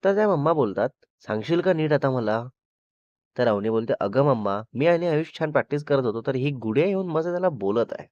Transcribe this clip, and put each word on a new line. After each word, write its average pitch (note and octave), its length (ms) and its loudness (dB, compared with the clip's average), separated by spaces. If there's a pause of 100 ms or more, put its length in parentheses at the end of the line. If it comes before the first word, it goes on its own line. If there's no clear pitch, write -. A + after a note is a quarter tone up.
तर G3 120 2
त्या G#3+ 140 2
मम्मा D#3+ 240 2
बोलतात, A2+ 360 0 (380)
"सांगशील A2 340 -2
का F#3 120 2
नीट D#3 200 0
आता C#3+ 180 2
मला?" A2+ 300 0 (960)
तर B2 100 2
अवनी G#2+ 220 2
बोलते, A2+ 320 0
"अगं A2+ 240 2
मम्मा, G#2+ 360 0 (120)
मी C3+ 140 0
आणि E3+ 200 2
आयुष D3+ 320 -2
छान D#3 120 -2
प्रॅक्टिस D3 320 0
करत C#3 220 0
होतो, A2+ 160 -2
तर C3 140 -4
ही C3+ 240 -2
गुडिया A2+ 280 2
येऊन F#3+ 200 -2
मस्त D#3+ 220 -2
त्याला F3+ 200 0 (100)
बोलत G2+ 340 0
आहे." - 180 -12